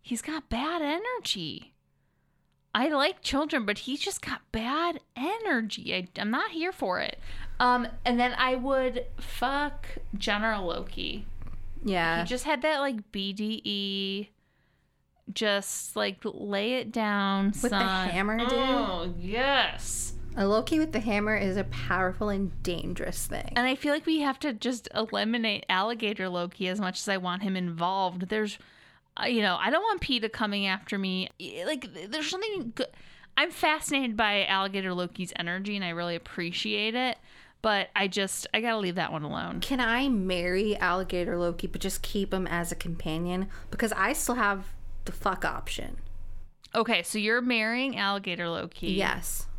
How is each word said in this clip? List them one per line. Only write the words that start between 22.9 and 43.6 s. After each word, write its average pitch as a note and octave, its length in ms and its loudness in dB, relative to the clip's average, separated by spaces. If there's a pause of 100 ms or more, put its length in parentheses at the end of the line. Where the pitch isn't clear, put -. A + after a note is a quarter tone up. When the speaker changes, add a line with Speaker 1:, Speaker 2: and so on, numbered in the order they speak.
Speaker 2:
thing. - 280 -4
Speaker 1:
And A#3+ 120 4
I C4 80 2
feel D4 180 0
like D#4 120 -2
we D#4+ 160 4
have C4+ 180 0
to C#4+ 140 0
just A#3 420 -4
eliminate A3 720 0
alligator G3+ 600 0
Loki F3+ 380 -2
as F#3 120 0
much F#3+ 200 -2
as - 100 -4
I F#3+ 80 2
want F3+ 260 -2
him F#3+ 140 0
involved. F3+ 720 0
There's, G#3+ 280 0 (640)
uh, - 40 0
you A#3 160 4
know, F#3 180 4
I G3+ 100 2
don't D#4+ 140 4
want A4 180 2
PETA A3+ 280 0
coming G3+ 380 0
after G3 300 -2
me. F#3 320 0 (100)
Y-, D3+ 260 -8
like, B3+ 280 -4
th-, F3 160 -12
there's D4+ 200 -2
something F#4 460 -4
good. - 120 0 (500)
I'm D#4+ 140 4
fascinated C#4+ 640 2
by G#3 300 4
alligator F#3+ 480 0
Loki's F3+ 420 -4
energy, F#3+ 400 -4
and G3 80 -4
I F3 60 -2
really E3+ 260 -2
appreciate G#3 800 -2
it. B3+ 220 0 (440)
But G3+ 340 2
I G3+ 120 4
just, F#3+ 460 -2
I A3 80 2
gotta A3+ 160 2
leave F3+ 180 0
that E3+ 160 0
one D3+ 120 -4
alone. D3+ 360 -4
Speaker 2:
Can B3+ 220 0
I A#3+ 280 2
marry F#3 680 2
alligator F3+ 600 0
Loki, F3 300 0
but E3+ 140 -4
just F#3+ 200 -2
keep G3 320 0
him F#3 140 0
as E3+ 240 -2
a E3+ 40 -2
companion? E3+ 720 -2 (220)